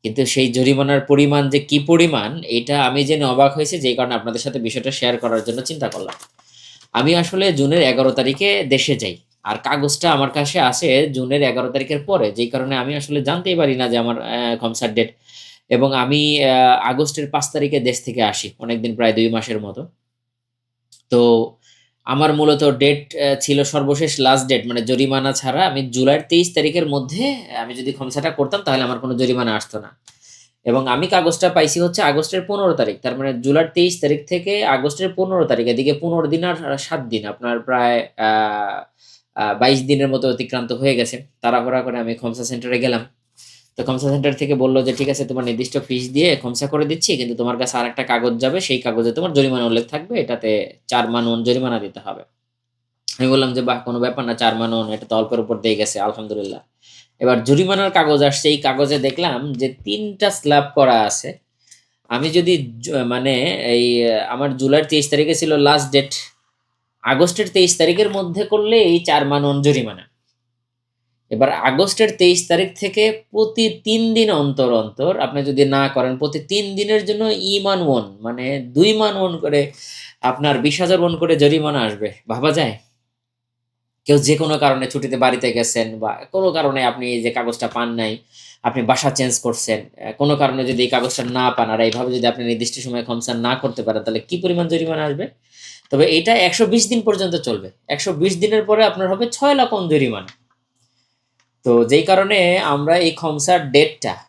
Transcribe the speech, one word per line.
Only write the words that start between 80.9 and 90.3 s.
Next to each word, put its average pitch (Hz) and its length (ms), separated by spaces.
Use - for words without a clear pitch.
ওয়ান 170 160
করে 165 200
জরিমানা 147 440
আসবে। 104 320
ভাবা 123 220
যায়? 139 260
কেউ 143 120
যে 143 200
কোনো 151 200
কারণে 131 300
ছুটিতে 127 300
বাড়িতে 123 340
গেছেন 113 480
বা 110 320
কোনো 190 200
কারণে 139 320
আপনি 123 280
এই 120 100
যে 117 100
কাগজটা 117 360
পান 120 220
নাই, 113 280
আপনি 120 200
বাসা 123 260
চেঞ্জ 127 300
করছেন, 113 640
আহ, 110 80
কোনো 143 240